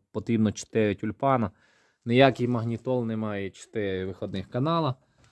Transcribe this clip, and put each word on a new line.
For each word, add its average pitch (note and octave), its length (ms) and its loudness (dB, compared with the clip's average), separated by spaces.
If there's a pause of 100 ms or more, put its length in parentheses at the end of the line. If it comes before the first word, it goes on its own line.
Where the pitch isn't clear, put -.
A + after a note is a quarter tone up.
(120)
потрібно A2 400 2
чотири G#2+ 440 0
тюльпана. A2+ 560 0 (540)
Ніякий B2 420 6
магнітол A#2 580 -2
немає, G#2+ 440 -4
чотири F#2+ 560 -6
виходних F#2+ 440 -8
канала. D3+ 460 -2 (360)